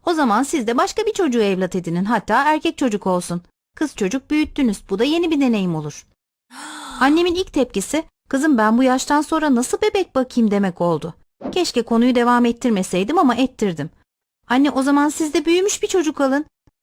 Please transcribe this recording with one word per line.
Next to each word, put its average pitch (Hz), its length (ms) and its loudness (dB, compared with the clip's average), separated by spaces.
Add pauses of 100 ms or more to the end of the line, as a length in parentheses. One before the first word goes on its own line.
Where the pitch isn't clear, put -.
o 349 80 0
zaman 254 300 2
siz 269 240 -2
de 240 100 -2
başka 392 280 0
bir 453 80 -2
çocuğu 254 280 0
evlat 185 340 0
edinin, 175 300 -2
hatta 226 380 0
erkek 311 340 0
çocuk 208 300 -2
olsun. 180 340 -2 (340)
Kız - 200 -4
çocuk 214 340 -4
büyüttünüz, 294 600 -2
bu 196 100 -2
da 226 40 2
yeni 330 280 0
bir 285 100 0
deneyim 202 340 0
olur." 151 300 -10 (440)
<gasps> - 500 -14
Annemin 330 360 4
ilk 381 180 -4
tepkisi, 262 500 -2 (260)
"Kızım, 277 280 2
ben 220 200 4
bu 254 60 4
yaştan 262 380 2
sonra 302 340 0
nasıl 247 260 -2
bebek 415 340 -2
bakayım?" 247 360 0
demek 196 300 -2
oldu. 170 320 -2 (380)
Keşke 330 300 -2
konuyu 240 340 2
devam 240 300 2
ettirmeseydim 226 720 -2
ama 277 180 4
ettirdim. 185 540 -2 (580)
"Anne, 269 240 2
o 262 120 0
zaman 285 260 2
siz 302 240 -4
de 320 120 0
büyümüş 370 380 0
bir 415 40 -2
çocuk 311 340 -2
alın. 277 240 0 (380)